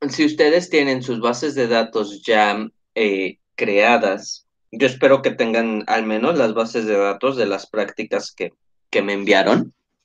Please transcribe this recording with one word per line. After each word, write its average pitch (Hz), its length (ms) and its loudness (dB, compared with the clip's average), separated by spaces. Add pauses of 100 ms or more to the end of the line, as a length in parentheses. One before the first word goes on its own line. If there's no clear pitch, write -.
Si 147 180 0
ustedes 156 440 2
tienen 135 340 0
sus 120 160 -4
bases 120 360 -2
de 127 120 0
datos 113 540 -2
ya, 107 480 0 (260)
eh, 98 440 -2 (160)
creadas, 107 920 0 (240)
yo 123 160 0
espero 135 340 2
que 135 100 0
tengan 113 560 -2
al 110 180 -2
menos 117 320 -2
las 113 160 2
bases 113 320 -4
de 107 120 0
datos 101 380 -2
de 117 100 0
las 98 220 -6
prácticas 107 640 -6
que, 87 220 -10 (360)
que 107 120 0
me 101 120 -2
enviaron. 98 600 2 (320)